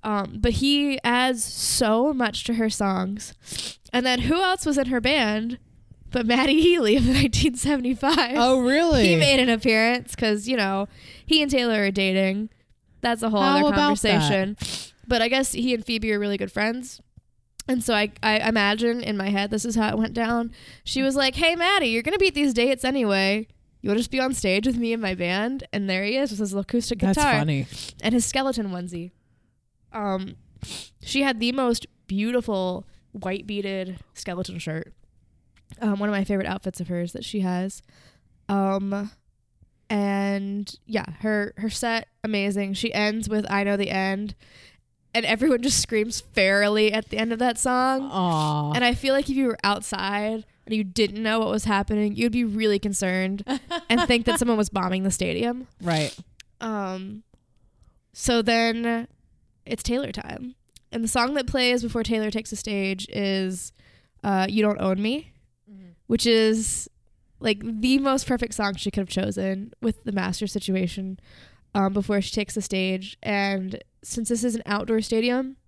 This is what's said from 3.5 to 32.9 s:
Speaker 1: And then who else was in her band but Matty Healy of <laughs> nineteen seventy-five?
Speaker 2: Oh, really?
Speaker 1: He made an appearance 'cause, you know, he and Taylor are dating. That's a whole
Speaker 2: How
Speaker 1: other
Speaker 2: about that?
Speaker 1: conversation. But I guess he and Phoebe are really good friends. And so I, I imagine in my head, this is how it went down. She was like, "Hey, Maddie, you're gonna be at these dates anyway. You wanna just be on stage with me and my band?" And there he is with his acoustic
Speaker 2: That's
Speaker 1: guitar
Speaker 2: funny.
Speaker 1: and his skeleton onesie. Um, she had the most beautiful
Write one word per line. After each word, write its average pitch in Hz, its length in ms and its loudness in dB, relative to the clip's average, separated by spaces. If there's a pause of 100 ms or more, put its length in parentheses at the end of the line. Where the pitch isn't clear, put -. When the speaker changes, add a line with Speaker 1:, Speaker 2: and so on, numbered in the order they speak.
Speaker 1:
And 254 140 0
then 247 160 2
who 320 200 2
else 370 240 0
was 294 120 2
in 262 100 2
her 247 140 0
band 233 560 0 (520)
but 247 160 0
Matty 262 360 4
Healy 320 360 6
of 240 80 4
<laughs> - 20 4
nineteen 262 480 4
seventy-five? 269 800 2
Speaker 2:
Oh, 254 240 6
really? 269 480 6
Speaker 1:
He 175 80 6
made 269 240 6
an 254 100 4
appearance 226 680 2
'cause, 214 320 0
you 254 100 0
know, 196 320 0 (360)
he 311 160 4
and 285 80 0
Taylor 233 360 2
are 196 60 2
dating. 190 580 0 (500)
That's 233 240 -2
a 226 60 0
whole 208 120 2
Speaker 2:
How 269 180 4
Speaker 1:
other - 0 - (100)
Speaker 2:
about 294 60 2
that? 294 60 4
Speaker 1:
conversation. 214 760 2 (500)
But 233 140 2
I 233 80 2
guess 262 240 2
he 247 200 0
and 226 120 -4
Phoebe 220 280 -2
are 208 60 0
really 202 180 -2
good 196 140 -6
friends. 233 500 -4 (680)
And 254 160 0
so 233 100 0
I, 208 180 0 (100)
I 220 180 2
imagine 220 640 0
in 214 160 -4
my 190 120 -2
head, 202 220 0
this 214 140 -2
is 226 100 -2
how 220 140 2
it 208 80 -2
went 220 160 -2
down. 233 380 -2 (320)
She - 180 -4
was 269 140 2
like, 269 200 2
"Hey, 330 200 2
Maddie, 339 320 2
you're 226 160 0
gonna 339 140 0
be 381 100 4
at 359 80 2
these 285 180 2
dates 254 300 2
anyway. 214 640 2 (340)
You 202 80 -4
wanna 208 120 2
just 226 100 -4
be 262 80 -2
on 262 140 0
stage 208 340 0
with 240 100 0
me 233 140 -2
and 226 100 -2
my 190 140 -2
band?" 202 560 -2
And 196 180 -4
there 190 140 0
he 220 140 0
is 269 140 0
with 202 100 -8
his 196 120 -4
acoustic 226 460 -2
Speaker 2:
That's 196 180 2
Speaker 1:
guitar 285 220 4
Speaker 2:
funny. 143 280 0 (360)
Speaker 1:
and 220 100 2
his 233 120 2
skeleton 262 420 -2
onesie. 180 440 -8 (840)
Um, 196 420 -4 (680)
she - 200 -2
had 269 180 0
the 240 140 0
most 247 320 0 (220)
beautiful 196 800 -2 (280)